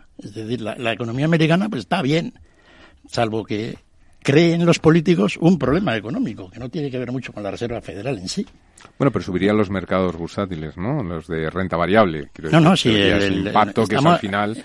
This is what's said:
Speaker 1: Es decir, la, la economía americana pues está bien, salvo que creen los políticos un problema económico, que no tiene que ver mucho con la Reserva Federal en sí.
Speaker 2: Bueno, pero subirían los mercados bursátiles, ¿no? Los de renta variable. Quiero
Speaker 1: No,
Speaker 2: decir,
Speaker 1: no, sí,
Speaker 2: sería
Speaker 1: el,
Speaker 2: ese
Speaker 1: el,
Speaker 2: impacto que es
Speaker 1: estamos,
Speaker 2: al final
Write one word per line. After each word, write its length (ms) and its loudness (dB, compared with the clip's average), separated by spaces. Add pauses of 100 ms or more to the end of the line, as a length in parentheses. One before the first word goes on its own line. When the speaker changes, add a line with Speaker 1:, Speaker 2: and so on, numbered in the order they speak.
(180)
Speaker 1:
Es 160 -18
decir, 280 -6
la, 140 -6
la 180 -4
economía 320 -4
americana 420 2
pues 140 -6
está 200 -2
bien, 380 -2 (640)
salvo 380 -2
que 340 -6 (440)
creen 440 4
los 140 4
políticos 580 4
un 220 4
problema 380 0
económico, 520 -6
que 100 -18
no 100 -10
tiene 200 -6
que 100 -8
ver 120 -8
mucho 220 -8
con 100 -12
la 80 -6
Reserva 300 -6
Federal 360 -8
en 120 -10
sí. 160 -6 (520)
Speaker 2:
Bueno, 140 2
pero 140 -2
subirían 320 2
los 120 2
mercados 460 -2
bursátiles, 640 -8
¿no? 260 -4
Los 240 -8
de 220 -4
renta 260 -4
variable. 560 2
Quiero 200 -10
Speaker 1:
No, 60 6
Speaker 2:
decir, 120 6
Speaker 1:
no, 80 4
sí, 140 2
Speaker 2:
sería 240 4
Speaker 1:
el, 20 4
Speaker 2:
ese 100 2
Speaker 1:
el, 200 -2
Speaker 2:
impacto 380 2
que 100 -2
es 40 2
Speaker 1:
estamos, 140 4
Speaker 2:
al 60 0
final 460 -4